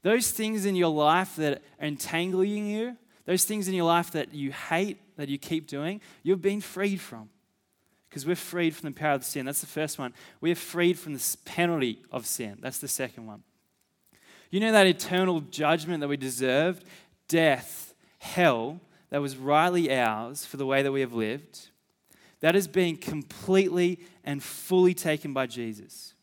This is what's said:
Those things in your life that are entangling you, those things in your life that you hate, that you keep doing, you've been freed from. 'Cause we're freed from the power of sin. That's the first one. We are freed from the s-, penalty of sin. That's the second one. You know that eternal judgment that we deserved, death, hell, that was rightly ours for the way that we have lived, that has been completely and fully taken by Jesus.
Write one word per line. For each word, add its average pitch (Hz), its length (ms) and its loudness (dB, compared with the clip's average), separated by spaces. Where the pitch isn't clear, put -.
Those 226 300 2
things 220 340 -2
in 196 100 2
your 175 140 4
life 156 480 4
that 147 240 0
are 147 60 -6
entangling 185 800 -2
you, 226 300 -6
those 180 200 2
things 208 220 -4
in 190 60 -2
your 175 120 0
life 170 260 2
that 151 220 -6
you 139 180 -6
hate, 185 460 -2
that 147 120 -8
you 139 80 -4
keep 160 300 -6
doing, 160 340 -6
you've 180 180 2
been 196 200 0
freed 196 400 -4
from. 110 280 -16
'Cause 139 160 -10
we're 175 100 0
freed 170 400 -2
from 151 160 -8
the - 80 -14
power 151 140 2
of 131 100 -2
sin. 131 220 -6
That's 139 160 -4
the - 60 -10
first 151 300 -4
one. 127 160 -8
We 165 100 2
are 170 40 2
freed 175 440 0
from 151 140 -10
the 131 60 -8
s-, - 260 -4
penalty 156 560 0
of 123 140 -6
sin. 107 360 -8
That's 127 180 -8
the 143 80 -10
second 117 380 -6
one. 107 180 -16
You 185 80 2
know 220 120 2
that 202 160 10
eternal 180 540 2
judgment 156 580 0
that 143 80 -2
we 143 100 0
deserved, 131 680 0
death, - 680 0
hell, 147 640 2
that 143 120 -2
was 135 160 -6
rightly 151 560 4
ours 120 520 -2
for - 120 -12
the 139 80 -2
way 135 160 4
that 139 100 0
we 135 100 0
have 123 120 -4
lived, 113 560 -6
that 165 160 4
has 190 140 2
been 175 260 2
completely 180 1040 0
and 143 180 -6
fully 185 520 4
taken 151 400 -4
by 131 120 0
Jesus. 113 760 -10